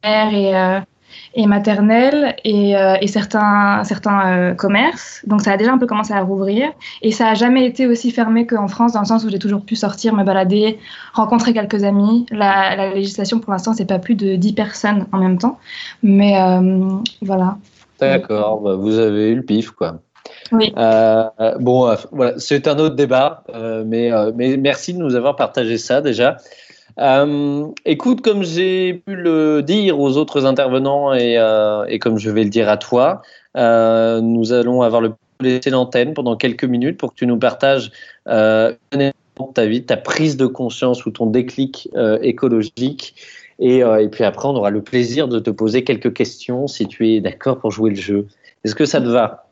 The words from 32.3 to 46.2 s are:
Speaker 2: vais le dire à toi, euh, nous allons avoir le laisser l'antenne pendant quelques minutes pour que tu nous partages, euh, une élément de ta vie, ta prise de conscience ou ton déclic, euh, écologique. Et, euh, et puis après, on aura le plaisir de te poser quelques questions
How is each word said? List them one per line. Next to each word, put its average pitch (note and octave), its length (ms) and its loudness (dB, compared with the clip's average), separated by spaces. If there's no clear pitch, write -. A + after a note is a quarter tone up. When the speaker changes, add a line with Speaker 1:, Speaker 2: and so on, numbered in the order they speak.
Speaker 2:
vais A2 140 2
le G2+ 60 0
dire A2 180 2
à G#2 80 4
toi, B2+ 460 0
euh, A2+ 640 2
nous A2+ 320 0
allons B2 300 2
avoir A#2 200 2
le A2+ 100 0
laisser B2+ 300 0
l'antenne B2+ 440 0
pendant B2 220 -2
quelques A#2+ 280 -2
minutes B2+ 320 -2
pour B2 140 -6
que - 60 -20
tu B2+ 100 -2
nous A#2+ 120 0
partages, B2+ 520 0
euh, A2 440 2
une C#3+ 80 -2
élément C#3 480 -6
de C3 40 -18
ta A#2 140 2
vie, A#2 180 -2
ta A#2+ 140 -2
prise D#3 400 -2
de C3 80 2
conscience B2 580 -4
ou A2 60 -4
ton A2+ 160 -4
déclic, B2+ 680 -4
euh, A2 280 0
écologique. A#2+ 920 -2
Et, B2+ 240 4
euh, A2 200 4
et G#2+ 60 2
puis A2 160 -2
après, G2 240 -2
on C#3+ 60 -2
aura G2+ 160 0
le G#2 100 -2
plaisir B2 480 -2
de A#2 100 -2
te G#2+ 120 -4
poser A2 340 -2
quelques A#2+ 300 -2
questions B2 520 -6